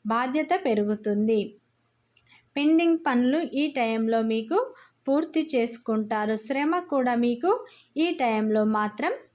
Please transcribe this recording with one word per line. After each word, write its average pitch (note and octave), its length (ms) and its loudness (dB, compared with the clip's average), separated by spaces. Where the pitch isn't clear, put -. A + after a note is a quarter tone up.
బాధ్యత D4+ 580 0
పెరుగుతుంది. G#3+ 920 0
పెండింగ్ D#4+ 420 4
పనులు C4 560 0
ఈ C#4+ 220 0
టైంలో A3+ 460 0
మీకు A3+ 500 -2
పూర్తి D#4 440 0
చేసుకుంటారు. A3 920 -2
శ్రమ D4 420 -2
కూడా B3 240 0
మీకు A#3+ 520 0
ఈ E4+ 160 0
టైంలో A3 520 2
మాత్రం G#3+ 480 -2